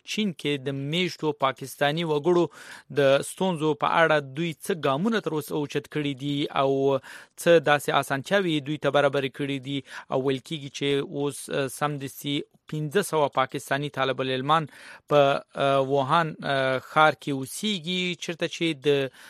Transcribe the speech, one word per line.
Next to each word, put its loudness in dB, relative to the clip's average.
چین -4
کې -2
د -6
میشتو -4
پاکستاني -2
وګړو 2
د 4
ستونزو -2
په -2
اړه 4
دوی -6
څه 0
ګامونه 0
تر -4
اوسه -4
اوچت -4
کړي -4
دي -4
او 2
څه 6
داسې 2
اسانتیاوې 0
دوی -6
ته -2
برابرې 2
کړي -6
دي. -6
او 0
ویل 0
کېږي -10
چې -2
اوس، -6
آه، -2
سمدستي -6
پنځه -2
سوه 0
پاکستاني -2
طالب -2
العلمان 0
په، 6
آه، 2
ووهان، 0
آه، 0
ښار 4
کې -4
اوسیږي، -4
چېرته -6
چې -2
د 2